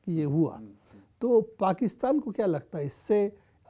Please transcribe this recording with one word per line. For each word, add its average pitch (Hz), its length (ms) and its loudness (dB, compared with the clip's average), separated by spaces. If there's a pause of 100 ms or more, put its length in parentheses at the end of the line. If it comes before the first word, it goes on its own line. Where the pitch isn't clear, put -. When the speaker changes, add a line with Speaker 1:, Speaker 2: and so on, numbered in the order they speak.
Speaker 1:
कि 185 60 -6
ये 160 120 -2
हुआ। 147 320 0
Speaker 2:
हम्म, 110 100 -16
हम्म। - 340 -20 (220)
Speaker 1:
तो 233 200 4
पाकिस्तान 226 760 0
को 254 120 -6
क्या 214 140 -2
लगता 165 320 -4
है, 147 80 -4
इससे 202 520 0 (320)